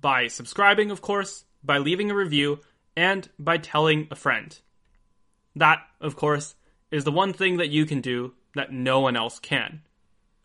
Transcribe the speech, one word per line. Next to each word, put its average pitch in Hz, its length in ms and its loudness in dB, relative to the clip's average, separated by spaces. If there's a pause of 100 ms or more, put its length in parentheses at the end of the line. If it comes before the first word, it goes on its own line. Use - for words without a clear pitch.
by 127 260 2
subscribing, 202 640 2
of 196 100 -10
course, 202 440 -4 (180)
by 143 160 2
leaving 180 320 0
a 202 60 -2
review, 147 420 0 (380)
and 185 320 0 (100)
by 165 200 0
telling 156 520 0
a 127 60 -12
friend. - 420 -4 (960)
That, 151 240 4 (220)
of 151 160 -6
course, 147 400 -2 (340)
is 151 120 -2
the 151 80 -2
one 185 220 2
thing 185 240 0
that 165 140 0
you 151 160 2
can 147 140 -4
do 123 340 -6 (200)
that 135 180 -6
no 131 280 2
one 127 160 2
else 117 240 -4
can. 131 420 -4 (640)